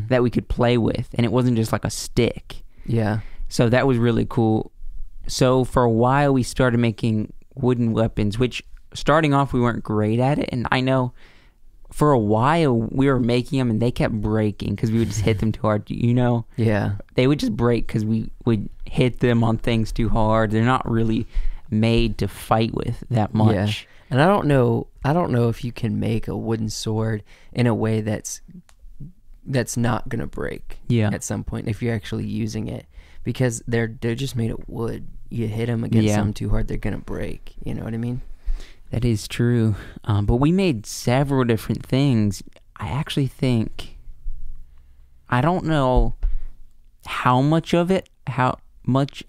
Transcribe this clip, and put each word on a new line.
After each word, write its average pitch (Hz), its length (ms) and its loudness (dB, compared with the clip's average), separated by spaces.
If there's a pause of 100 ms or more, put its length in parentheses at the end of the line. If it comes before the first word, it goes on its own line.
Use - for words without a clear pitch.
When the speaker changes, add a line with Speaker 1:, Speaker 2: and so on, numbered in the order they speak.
Speaker 1:
that 123 140 4
we 123 80 2
could - 180 -2
play 123 300 4
with, - 360 0
and 120 120 2
it 95 60 0
wasn't 123 240 4
just, 110 160 0
like, 104 120 0
a 107 60 0
stick. - 720 -2 (240)
Speaker 2:
Yeah. 107 340 0 (280)
Speaker 1:
So 120 220 2
that 123 160 4
was 131 120 4
really 113 300 2
cool. 110 420 0 (560)
So 131 380 2
for 127 180 2
a 120 80 4
while, 131 420 4
we 131 120 4
started 120 340 2
making 113 540 0 (220)
wooden 120 380 0
weapons, 110 460 0
which 123 240 -2 (320)
starting 151 400 2
off, 139 180 2
we 127 80 0
weren't 117 240 0
great 107 340 0
at 131 200 2
it. - 120 -2
And 120 220 -4
I 131 80 2
know 127 320 0 (800)
for 151 180 4
a 135 80 6
while, 120 580 2
we 113 300 0
were 131 140 2
making 123 400 0
'em, 123 100 0
and 110 100 2
they 120 120 2
kept 127 280 0
breaking 107 540 0
'cause 110 160 -2
we 113 80 2
would 113 100 2
just 107 120 -4
hit 110 180 2
them 110 140 0
too - 80 -8
hard, 107 280 -2
you - 260 0
know? 120 320 2 (100)
Speaker 2:
Yeah. 107 360 0 (220)
Speaker 1:
They 131 140 4
would 151 100 2
just 254 180 -4
break 117 300 2
'cause 110 180 -2
we 110 260 -2 (140)
would 113 240 0 (180)
hit 127 340 0
them 120 240 2
on 113 140 0
things 113 340 0
too 113 160 0
hard. 110 420 2
They're 110 140 2
not 127 260 0
really 113 380 0 (420)
made 113 480 2
to 104 80 -2
fight - 480 0
with - 360 -4
that 117 220 0
Speaker 2:
Yeah. 110 60 0
Speaker 1:
much. 107 480 2 (240)
Speaker 2:
And 127 100 2
I 151 60 6
don't 196 220 2
know, 120 400 2 (160)
I 143 80 2
don't 175 180 0
know 120 180 2
if 113 140 -4
you 120 80 -6
can 104 300 -4
make 110 260 -2
a 92 100 -6
wooden 110 320 -4
sword 110 540 -4 (300)
in 123 160 2
a 113 60 2
way 110 260 0
that's, - 400 -6 (1040)
that's 135 300 -2
not 117 320 0
gonna 117 180 -6
break - 640 -8
Speaker 1:
Yeah. 110 240 2
Speaker 2:
at 101 100 -4
some 104 220 -6
point 110 240 -8
if 107 120 -4
you're 117 140 -2
actually 107 320 -6
using 107 400 -6
it, 120 200 -10 (360)
because 120 460 -2
they're, 117 320 -2
they're 117 160 -2
just 131 180 -6
made 113 160 -2
of - 160 -8
wood. 113 400 -8 (220)
You 117 180 -4
hit 113 220 -4
'em 113 160 -2
against 110 240 4
Speaker 1:
Yeah. 104 80 2
Speaker 2:
something 104 180 0
too 110 160 -6
hard, 110 160 2
they're 107 100 -4
gonna 107 220 -4
break. - 560 -8 (100)
You 120 100 -6
know - 100 -8
what 110 100 -6
I 113 40 -4
mean? 120 240 -6 (680)
Speaker 1:
That 120 140 -2
is 113 240 0
true. 117 480 2 (260)
Um, 101 240 2
but 117 120 4
we 143 120 4
made 175 340 2
several 135 600 2
different 113 420 0
things. 120 560 2 (320)
I - 140 -8
actually 139 400 -2
think, - 680 -2 (1300)
I 123 120 0
don't 170 240 0
know 127 500 2 (920)
how 127 340 2
much 156 320 2
of 175 200 4
it, - 160 -2 (180)
how 127 320 -2 (260)
much, 135 440 0